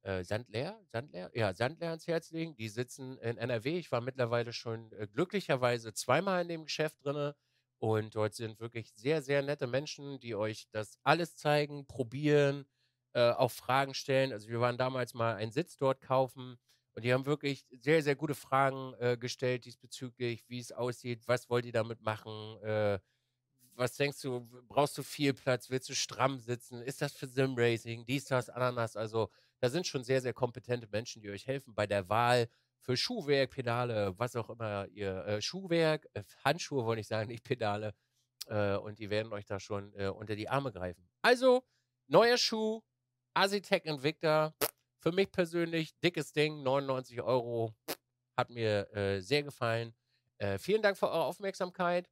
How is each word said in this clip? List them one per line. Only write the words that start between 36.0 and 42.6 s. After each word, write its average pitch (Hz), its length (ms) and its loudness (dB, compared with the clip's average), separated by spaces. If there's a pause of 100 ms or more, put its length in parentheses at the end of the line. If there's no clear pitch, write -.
äh, 104 80 -6 (200)
Handschuhe 139 440 0
wollte 113 140 0
ich 104 60 -10
sagen, 110 220 -2
nicht 117 160 -12
Pedale, 107 500 -2 (520)
äh, 104 300 2
und 104 220 -8
die 104 120 -8
werden 110 240 0
euch 104 100 -8
da 98 160 -6
schon, 101 340 -8
äh, 98 140 -2
unter 107 280 -6
die 107 120 -6
Arme 135 240 -2
greifen. 90 340 -8 (140)
Also, 254 420 6 (440)
neuer 233 320 8
Schuh, 220 440 0 (520)